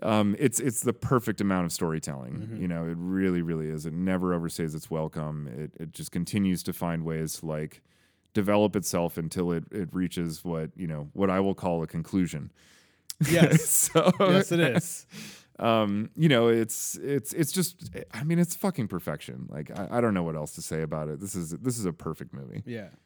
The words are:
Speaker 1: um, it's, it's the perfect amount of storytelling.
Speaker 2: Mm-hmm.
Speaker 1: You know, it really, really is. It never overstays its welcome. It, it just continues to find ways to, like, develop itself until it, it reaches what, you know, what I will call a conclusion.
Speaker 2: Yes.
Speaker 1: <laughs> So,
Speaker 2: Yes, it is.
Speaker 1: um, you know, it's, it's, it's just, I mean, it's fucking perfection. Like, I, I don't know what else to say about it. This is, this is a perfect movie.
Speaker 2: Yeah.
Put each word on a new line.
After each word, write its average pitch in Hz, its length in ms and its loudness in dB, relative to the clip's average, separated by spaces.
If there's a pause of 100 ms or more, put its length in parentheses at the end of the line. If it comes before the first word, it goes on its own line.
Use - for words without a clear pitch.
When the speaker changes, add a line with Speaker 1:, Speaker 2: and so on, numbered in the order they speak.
Speaker 1:
um, 107 360 4
it's, 131 220 2
it's 123 220 -2
the 123 100 2
perfect - 480 0
amount 95 260 2
of 82 60 -4
storytelling. 78 640 -4
Speaker 2:
Mm-hmm. 110 260 -8
Speaker 1:
You 90 80 -2
know, 82 160 -4
it 85 140 -4
really, 92 420 2
really 80 280 -2
is. 78 180 -6
It 78 80 -6
never 90 440 0
overstays 82 360 -4
its 78 160 -10
welcome. 78 560 -4
It, 69 340 -10
it 82 120 -10
just - 200 -12
continues 92 520 0
to 90 100 -4
find 85 300 -4
ways 80 360 -4
to, 82 60 -10
like, 78 340 -6 (540)
develop 104 400 4
itself 87 440 -2
until 85 340 -2
it, 82 180 -2
it 87 220 -6
reaches 85 500 -2
what, 80 320 -6
you 92 140 -8
know, 73 240 -6
what 95 180 2
I 92 80 4
will 98 160 2
call 85 280 0
a 80 40 -4
conclusion. 80 640 -2 (800)
Speaker 2:
Yes. 165 640 6
Speaker 1:
<laughs> - 0 -
So, 165 180 6 (100)
Speaker 2:
Yes, 190 300 6
it 170 100 2
is. 165 460 0 (520)
Speaker 1:
um, 110 580 4
you 160 140 6
know, 117 180 6
it's, 113 480 2
it's, - 380 -4
it's 160 180 0
just, - 380 -4 (220)
I 113 120 -6
mean, 170 140 2
it's 175 180 2
fucking 139 320 -2
perfection. 73 600 -6
Like, 76 280 -8
I, 101 200 -2
I - 20 2
don't 113 140 2
know 90 80 2
what 82 120 -2
else 76 180 -6
to 82 100 -12
say 80 200 -4
about 78 280 -4
it. 71 100 -6
This 98 160 -8
is, 82 140 -4
this 117 280 -4
is 107 60 -6
a 87 80 0
perfect 78 400 -8
movie. 82 320 -12
Speaker 2:
Yeah. 110 240 -10 (180)